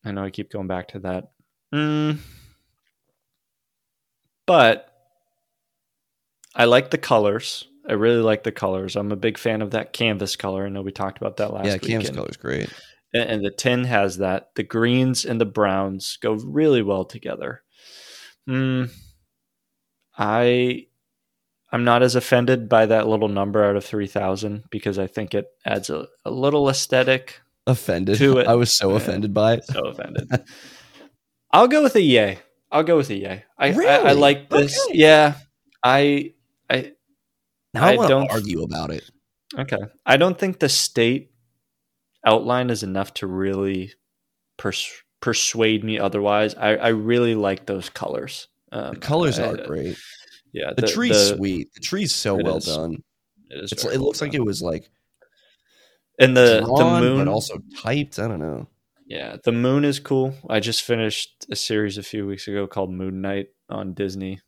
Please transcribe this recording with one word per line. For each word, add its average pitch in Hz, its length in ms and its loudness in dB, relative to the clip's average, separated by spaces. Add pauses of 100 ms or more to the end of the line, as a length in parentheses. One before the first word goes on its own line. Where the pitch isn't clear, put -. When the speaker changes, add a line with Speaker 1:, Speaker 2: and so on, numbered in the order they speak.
Speaker 1:
I 107 80 -10
know 98 140 -6
I 98 60 -8
keep 98 200 -12
going 95 160 -8
back 92 220 -8
to 98 100 -18
that. 92 320 -6 (420)
Mm. 151 440 0 (2250)
But 131 460 6 (1600)
I 120 100 4
like 123 260 4
the - 60 -2
colors. 107 680 0 (220)
I - 60 -2
really 117 280 2
like 110 220 0
the 110 80 -4
colors. 95 440 -4
I'm 101 160 -4
a 107 40 -4
big 101 220 -4
fan 110 240 -2
of 101 100 -6
that 107 220 -6
canvas 101 420 -2
color. 95 300 -6
I 101 40 -8
know 98 120 -10
we 95 100 -8
talked 95 260 -8
about - 200 -8
that 104 160 -4
last 98 120 -6
Speaker 2:
Yeah, 101 80 0
Speaker 1:
week, 92 100 -6
Speaker 2:
canvas 113 260 -4
Speaker 1:
and 67 80 -10
Speaker 2:
color's - 200 -10
great. - 320 -6 (440)
Speaker 1:
and, 117 160 -2
and 107 160 -4
the 101 60 -4
tin 123 320 -2
has 101 340 0
that. 92 380 -4
The 110 80 -6
greens 120 640 0
and 117 140 -4
the 113 60 2
browns 98 760 -2
go 110 120 -2
really 139 480 0
well 98 240 -2
together. - 560 -12 (880)
Mm, 131 400 -2 (1300)
I, 123 720 0 (840)
I'm 120 120 -2
not 120 200 4
as 123 120 2
offended 120 540 2
by 110 180 6
that 110 200 2
little 110 200 0
number 101 360 0
out 101 120 2
of 98 80 -2
three 104 240 -4
thousand 101 640 -4
because 101 300 -6
I 95 80 -4
think 104 260 -8
it 101 140 -4 (180)
adds 101 240 -4
a, - 180 -8 (160)
a - 80 -8
little 139 380 2
aesthetic 131 720 0 (260)
Speaker 2:
Offended? 98 520 0
Speaker 1:
to 135 180 6
it. 120 100 4
Speaker 2:
I 117 80 6
was 120 200 2
so 98 160 2
Speaker 1:
Yeah. 101 60 2
Speaker 2:
offended 101 360 -2
by 107 220 4
it. 117 100 -8
Speaker 1:
So - 220 -6
offended. - 440 -8
<laughs> - 1200 -12
I'll 208 160 8
go 302 160 4
with 269 120 2
a 214 60 6
yay. 110 380 4 (320)
I'll 156 120 2
go 165 140 4
with 139 120 0
a 104 60 -4
yay. 95 280 -10 (140)
I, 139 100 2
I, - 20 4
I - 20 2 (400)
Speaker 2:
Really? - 100 6
Speaker 1:
like 143 280 4
this. 143 280 2 (100)
Speaker 2:
Okay. 185 120 -2
Speaker 1:
Yeah. 151 360 8 (480)
I, 143 500 2 (360)
I, 131 240 -2 (800)
Speaker 2:
Now 117 120 0
I 190 80 8
Speaker 1:
I - 40 6
Speaker 2:
wanna 220 120 2
Speaker 1:
don't 135 220 2
Speaker 2:
argue 101 320 -4
about 76 280 -8
it. - 180 -12 (480)
Speaker 1:
Okay. 131 200 -4 (280)
I 135 120 4
don't 175 200 2
think 190 220 -4
the 147 100 2
state 123 640 0 (920)
outline 120 440 2
is 107 140 -4
enough 98 320 -6
to 98 120 -8
really 95 640 -4 (640)
pers-, - 340 -8 (300)
persuade 110 600 0
me 110 160 -4
otherwise. 104 560 0
I, 107 200 2
I 117 140 0
really 117 460 2
like 98 300 -2
those 98 240 -8
colors. - 580 -10 (240)
Um, - 240 -10
Speaker 2:
The - 40 -18
colors 151 400 -2
Speaker 1:
I, 117 80 -4
Speaker 2:
are 90 140 -6
Speaker 1:
I, - 60 -14
Speaker 2:
great. 78 300 -8 (540)
Speaker 1:
yeah, - 240 -4
Speaker 2:
The - 60 0
Speaker 1:
the, 110 60 2
Speaker 2:
tree's 107 440 4
Speaker 1:
the 101 60 -2
Speaker 2:
sweet. 92 380 -4
The - 60 -20
tree's 190 300 -4
so 98 280 -2
Speaker 1:
It 92 60 -2
Speaker 2:
well 80 120 -2
Speaker 1:
is. 80 80 -6
Speaker 2:
done. 80 380 -6 (460)
Speaker 1:
It 71 140 -14
is 101 80 -10
Speaker 2:
It's, - 120 -8
Speaker 1:
very 87 120 -4
Speaker 2:
it - 40 0
Speaker 1:
well 135 80 0
Speaker 2:
looks 147 140 -2
like 147 100 -6
Speaker 1:
done. 143 100 0
Speaker 2:
it 117 40 0
was, 92 160 -4
like, 82 280 -6 (1300)
Speaker 1:
And 131 160 6
the, 120 300 8
Speaker 2:
drawn, 135 360 4
Speaker 1:
the - 60 4
moon 135 180 2
Speaker 2:
but - 60 0
also 107 280 -4 (220)
typed. 139 380 -4
I 110 80 -4
don't 101 120 -6
know. 76 280 -8 (400)
Speaker 1:
Yeah, - 360 -12
the 120 80 2
moon 127 340 2
is 139 140 0
cool. 135 340 -2 (160)
I 107 100 0
just 113 220 -4
finished - 680 -4
a - 40 -8
series 104 440 -4
a 98 40 -14
few 104 220 -8
weeks 98 220 -10
ago 101 180 -6
called 95 260 -8
Moon 95 300 -8
Knight 98 280 -6 (200)
on 98 240 -10
Disney. 95 540 -8